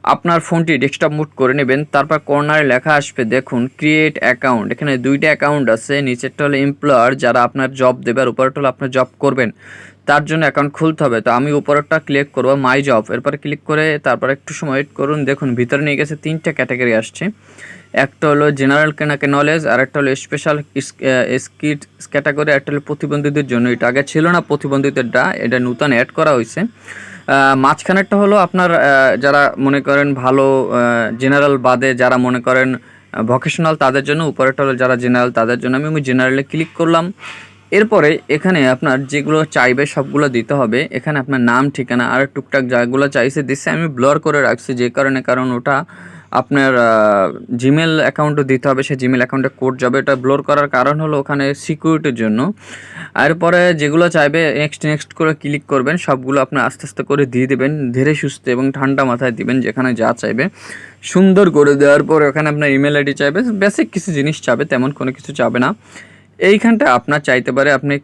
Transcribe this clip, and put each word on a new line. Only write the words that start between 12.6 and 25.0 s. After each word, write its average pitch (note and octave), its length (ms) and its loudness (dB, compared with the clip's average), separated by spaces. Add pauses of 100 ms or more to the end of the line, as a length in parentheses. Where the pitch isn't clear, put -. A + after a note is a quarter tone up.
জব। A#2 280 2
এরপরে C3 260 -4
ক্লিক D3 280 -10
করে D3+ 340 -2
তারপর B2+ 320 -2
একটু - 240 -6
সময় D3 180 -6
ওয়েট C#3+ 220 -4
করুন। D3 300 -2
দেখুন, C3+ 300 -2
ভিতরে B2 280 -2
নিয়ে C#3+ 140 -2
গেছে, D3+ 200 -4
তিনটা D#3 360 -6
ক্যাটাগরি B2 420 -2
আসছে। A2 300 -4 (680)
একটা C#3 360 0
হলো D3 220 4
জেনারেল C#3+ 420 2
কেনা D3 240 -4 (100)
নলেজ, D3 400 0
আর A#2+ 140 2
একটা C#3 200 -2
হলো C3+ 140 0
স্পেশাল D3 420 -4 (180)
ইস-, C#3 180 -6
আহ, B2+ 460 -2
স্কিলস - 680 -8
ক্যাটাগরি, D3 420 -2
আর C#3 60 4
একটা C#3+ 160 -4
হলো C#3+ 80 -2
প্রতিবন্ধীদের D3 680 -4
জন্য। A#2+ 220 0
এটা A#2+ 200 0
আগে C3 180 0
ছিল D#3+ 220 0
না F3 120 2
প্রতিবন্ধীদেরটা, C#3 840 -2 (100)